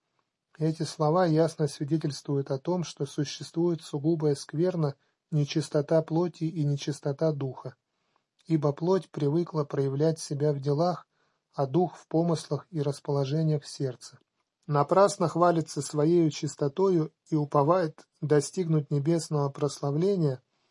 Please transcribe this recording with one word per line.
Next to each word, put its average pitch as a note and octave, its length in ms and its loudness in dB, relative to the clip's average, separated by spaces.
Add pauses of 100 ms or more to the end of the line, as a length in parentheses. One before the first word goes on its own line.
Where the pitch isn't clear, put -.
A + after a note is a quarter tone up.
(580)
Эти D#3 260 -2
слова D#3+ 420 2
ясно D#3+ 420 2
свидетельствуют D3 840 -4
о C3+ 80 -2
том, F3 240 -2
что - 220 -8
существует D#3+ 760 -4
сугубая D3+ 520 0
скверна, D#3+ 600 -2 (360)
нечистота D3+ 680 0
плоти D#3+ 440 -2
и E3 200 -2
нечистота C#3+ 680 -2
духа. C3+ 440 -8 (680)
Ибо D3+ 260 2
плоть F3+ 380 0
привыкла D3+ 540 0
проявлять C#3+ 540 0
себя D3 360 -2
в C#3 60 -6
делах, D3+ 460 0 (460)
а C#3 140 -2
дух D#3+ 300 0
в - 120 -20
помыслах D#3+ 600 0
и D#3+ 100 -4
расположениях C#3+ 840 -2
сердца. - 520 -8 (480)
Напрасно E3+ 600 4
хвалится E3 540 2
своею D#3 480 2
чистотою D#3 840 0 (160)
и D#3+ 80 0
уповает D3+ 680 2 (140)
достигнуть D3+ 720 0
небесного D3+ 600 0
прославления D3 920 0 (280)